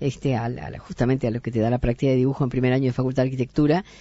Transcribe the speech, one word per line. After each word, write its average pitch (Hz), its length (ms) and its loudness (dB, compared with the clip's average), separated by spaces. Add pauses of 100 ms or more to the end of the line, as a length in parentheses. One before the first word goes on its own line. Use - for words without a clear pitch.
este, 135 360 -2
a 117 120 -2
la, 123 180 -8
a - 40 -10
la, - 80 -12
justamente 131 480 -2
a 117 40 0
lo 117 120 -4
que 120 80 -6
te 117 100 0
da 110 80 2
la 123 120 0
práctica 131 320 0
de 131 40 4
dibujo 131 280 2
en 127 40 0
primer 127 240 2
año 135 140 2
de 123 80 0
Facultad 131 300 0
de 131 40 0
Arquitectura, 147 560 0 (160)